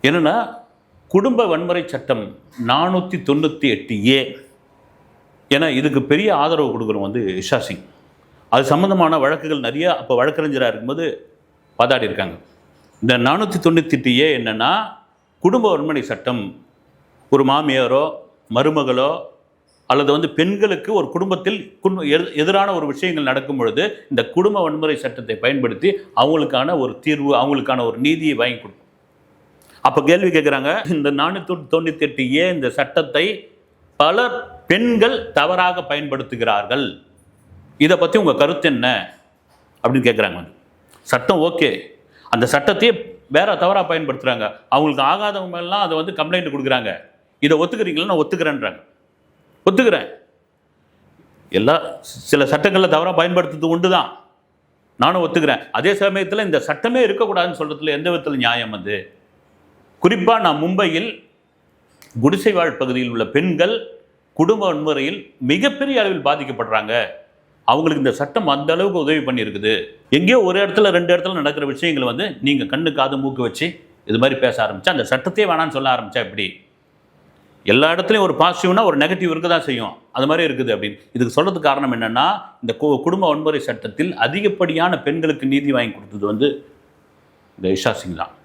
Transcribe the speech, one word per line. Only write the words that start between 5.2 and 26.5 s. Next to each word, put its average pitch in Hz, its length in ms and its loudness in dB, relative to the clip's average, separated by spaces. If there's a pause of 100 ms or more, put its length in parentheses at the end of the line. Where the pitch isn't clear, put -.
ஏன்னா 151 180 2 (100)
இதுக்கு 139 240 0
பெரிய 151 260 2 (140)
ஆதரவு 151 300 0
கொடுக்குறவங்க 107 360 -4
வந்து 113 140 -4 (160)
இஷா 113 280 0
சிங். 92 160 -10 (720)
அது 131 120 4
சம்பந்தமான 165 540 2
வழக்குகள் 147 480 -2
நிறைய 147 200 -4 (100)
அப்போ 135 220 -2
வழக்கறிஞரா 139 520 0
இருக்கும்போது 131 360 -6 (720)
வாதாடி 120 300 2
இருக்காங்க. 92 280 -6 (680)
இந்த 123 160 4
நானூத்தி 175 460 0
தொண்ணூத்தி 165 340 2
எட்டு 123 200 0
ஏ 151 100 4 (100)
என்னன்னா, 113 320 -2 (720)
குடும்ப 220 280 2
வன்முறை 151 320 -2
சட்டம், 120 400 -4 (880)
ஒரு 135 120 4
மாமியாரோ 135 600 2 (500)
மருமகளோ 139 560 2 (800)
அல்லது 143 220 4
வந்து 156 180 0
பெண்களுக்கு 196 640 0
ஒரு 190 220 0
குடும்பத்தில் 190 440 -2 (240)
குடும்ப 190 220 0
எதிர்-, 160 380 0
எதிரான 196 320 2
ஒரு 156 120 -2
விஷயங்கள் 147 440 -2
நடக்கும் 135 300 -2
பொழுது 117 220 0 (280)
இந்த 139 120 2 (120)
குடும்ப 196 280 2
வன்முறை 156 340 -2
சட்டத்தை 113 400 -8
பயன்படுத்தி 123 520 0 (280)
அவங்களுக்கான 147 640 2